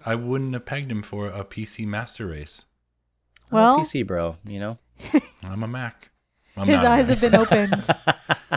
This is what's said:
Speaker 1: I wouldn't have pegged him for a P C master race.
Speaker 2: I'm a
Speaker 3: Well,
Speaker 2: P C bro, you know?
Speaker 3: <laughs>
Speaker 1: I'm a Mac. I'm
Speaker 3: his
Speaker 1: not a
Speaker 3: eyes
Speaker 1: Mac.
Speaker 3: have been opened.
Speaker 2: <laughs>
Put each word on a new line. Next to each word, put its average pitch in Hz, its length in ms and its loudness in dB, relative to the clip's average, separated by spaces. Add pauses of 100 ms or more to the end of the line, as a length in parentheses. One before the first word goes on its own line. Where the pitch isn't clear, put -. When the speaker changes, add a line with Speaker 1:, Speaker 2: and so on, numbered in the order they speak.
Speaker 1:
I 113 80 0
wouldn't 127 380 -4
have 120 120 -8
pegged 135 260 -6
him 104 120 -4
for 104 240 -8
a 98 160 -8
P 110 220 -10
C 110 200 -10
master 107 400 -6
race. 76 400 -10 (840)
Speaker 2:
I'm 220 60 0
a 220 40 6
Speaker 3:
Well, 247 160 6
Speaker 2:
P 320 60 2
C 151 180 -4
bro, 85 420 -4
you 101 160 -10
know? 110 200 -8 (320)
Speaker 3:
<laughs> - 320 -2
Speaker 1:
I'm 95 180 -8
a 113 60 -6
Mac. 123 420 -12 (500)
I'm 196 60 -2
Speaker 3:
his 285 120 6
Speaker 1:
not 247 80 4
a 240 40 6
Speaker 3:
eyes 240 200 4
Speaker 1:
Mac. 247 100 2
Speaker 3:
have 233 120 2
been 220 80 10
opened. 208 520 2
Speaker 2:
<laughs> 156 60 -2 (580)